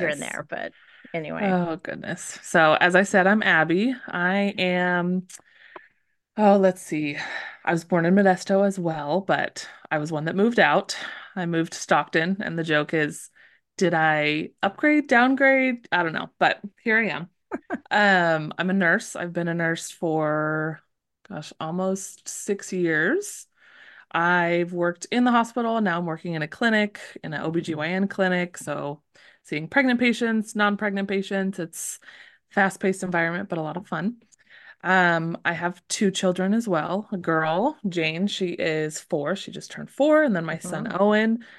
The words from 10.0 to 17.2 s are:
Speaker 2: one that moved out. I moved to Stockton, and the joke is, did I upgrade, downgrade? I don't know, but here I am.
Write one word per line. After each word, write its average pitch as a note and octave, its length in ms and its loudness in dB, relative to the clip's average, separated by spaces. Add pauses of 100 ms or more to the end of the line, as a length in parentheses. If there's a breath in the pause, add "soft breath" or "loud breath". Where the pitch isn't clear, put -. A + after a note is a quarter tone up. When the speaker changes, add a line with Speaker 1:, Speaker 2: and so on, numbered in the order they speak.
Speaker 2:
one D3+ 140 -4
that E3+ 100 -4
moved A3+ 240 2
out. D#3+ 380 2 (380 loud breath)
I F3+ 100 -4
moved E3 280 -2
to - 60 -12
Stockton, E3 640 0
and E3 140 -6
the E3 60 -2
joke D3+ 320 0
is, D#3 340 -2 (480 soft breath)
did F3 160 2
I D3+ 560 2 (140)
upgrade, D4+ 440 2
downgrade? C4 840 2
I F3 100 2
don't D#3+ 120 -2
know, E3 260 -6
but - 200 2 (240)
here A3 140 2
I A3+ 120 0
am. D3+ 240 -8